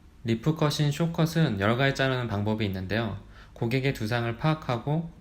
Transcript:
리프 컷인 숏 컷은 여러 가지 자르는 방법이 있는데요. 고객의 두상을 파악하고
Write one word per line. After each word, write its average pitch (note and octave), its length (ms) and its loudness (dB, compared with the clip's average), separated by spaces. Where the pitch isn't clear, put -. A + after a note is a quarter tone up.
리프 A2+ 300 0
컷인 D3 360 2
숏 E3 220 0
컷은 D#3+ 480 2
여러 A2 160 4
가지 C3+ 180 2
자르는 B2+ 320 0
방법이 G#2+ 380 0
있는데요. F#2+ 520 -2
고객의 C3 400 0
두상을 A#2 420 -2
파악하고 D3+ 840 -2